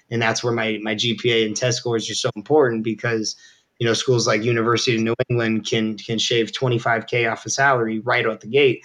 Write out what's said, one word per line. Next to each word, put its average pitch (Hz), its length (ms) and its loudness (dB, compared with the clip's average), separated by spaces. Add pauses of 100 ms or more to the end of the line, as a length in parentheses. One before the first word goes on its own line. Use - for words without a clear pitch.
and 117 120 -2
that's 113 220 0
where 120 100 0
my, 110 280 -2
my 110 140 -2
G 113 180 -2
P 117 180 0
A 113 140 4
and 107 100 -4
test 123 220 0
scores 113 320 -2
are 107 60 -8
so - 200 -2
important, 117 480 2
because, 113 520 -2 (440)
you 117 80 0
know, 117 60 4
schools 117 340 2
like 110 160 2
University 117 540 2
of 113 40 0
New 113 140 0 (140)
England 113 360 0
can, 110 320 -2
can 113 220 -4
shave 113 340 0
twenty-five 117 540 0
K 120 180 0
off 110 200 -4
a 113 40 -10
salary 120 500 0
right 120 260 0
out 110 160 -2
the 107 60 -16
gate 131 380 4